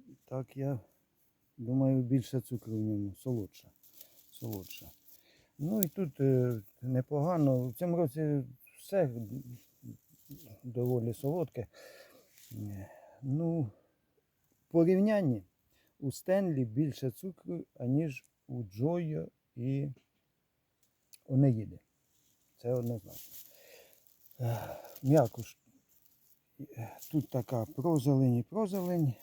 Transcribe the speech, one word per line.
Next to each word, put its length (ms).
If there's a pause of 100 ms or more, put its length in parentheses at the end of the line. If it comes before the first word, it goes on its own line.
(260)
так 320
я 220 (800)
думаю, 440
більше 400
цукру 320
в 80
ньому, 340
солодше. 560 (580)
Солодше. 640 (640)
Ну 240
і 60
тут, 320
е, 420 (200)
непогано. 880
В 40
цьому 240
році 460 (340)
все 320 (1500)
доволі 500
солодке. 540 (1500)
Ну, 500 (960)
в 20
порівнянні 720 (560)
у 120
Стенлі 540
більше 460
цукру, 540 (140)
аніж 460 (220)
у 160
Джойо 640 (280)
і 320 (1400)
Онеїди. 520 (800)
Це 160
однозначно. 640 (1040)
Е, 380 (240)
м'якуш. 560 (1200)
Е, 200 (140)
тут 180
така 360
прозелень 680
і 80
прозелень. 800